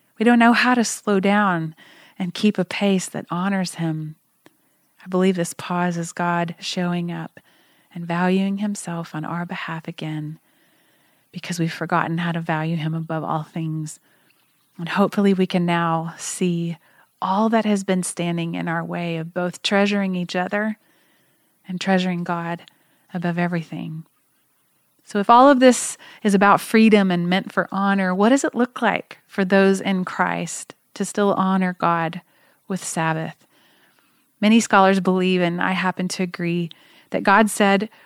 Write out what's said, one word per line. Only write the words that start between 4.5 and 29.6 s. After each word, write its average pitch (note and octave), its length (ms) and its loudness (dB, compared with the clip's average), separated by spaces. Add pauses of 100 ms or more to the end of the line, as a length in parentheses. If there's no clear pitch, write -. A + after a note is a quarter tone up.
I - 60 -20
believe F#3 300 2
this E3+ 160 -4
pause F3 420 -4
is E3+ 160 -6
God F3 480 -2
showing F3 500 -4
up E3 300 -12 (560)
and E3+ 100 -10
valuing F#3 520 0
himself F3 580 -6
on D#3 80 -6
our E3+ 220 -6
behalf E3 420 -10
again, D#3 520 -8 (920)
because - 260 -10
we've E3 140 -2
forgotten E3 460 -2
how E3+ 160 -2
to E3 80 -4
value E3 340 -2
him D#3+ 180 -4
above D#3+ 300 -6
all D#3 200 -4
things. D#3 580 -8 (760)
And E3+ 120 -8
hopefully G3 440 2
we F#3 120 0
can F3+ 200 0
now E3+ 520 -2
see E3+ 600 -4 (440)
all G3+ 280 0
that A3 160 2
has G3+ 180 0
been F#3 200 -2
standing E3+ 520 -4
in E3+ 120 -4
our E3 160 -4
way E3+ 340 -6
of E3 160 -10
both F3+ 280 -6
treasuring G3+ 540 0
each F3+ 200 -6
other G#3 420 -4 (920)
and F#3 120 -8
treasuring F#3 440 0
God E3+ 400 -6 (500)
above F3 240 -4
everything. E3+ 680 -6 (1000)
So - 160 -4
if G3 100 0
all B3 200 10
of C4+ 100 6
this - 380 2 (240)
is G3+ 140 2
about G3 260 6
freedom G#3+ 480 4
and F3 200 0
meant F#3 220 -2
for F#3 200 -2
honor, G3 420 0
what G3+ 160 4
does C#4 140 2
it D#4+ 100 -2
look - 280 -4
like - 360 -2 (100)
for - 160 -4
those G3 380 4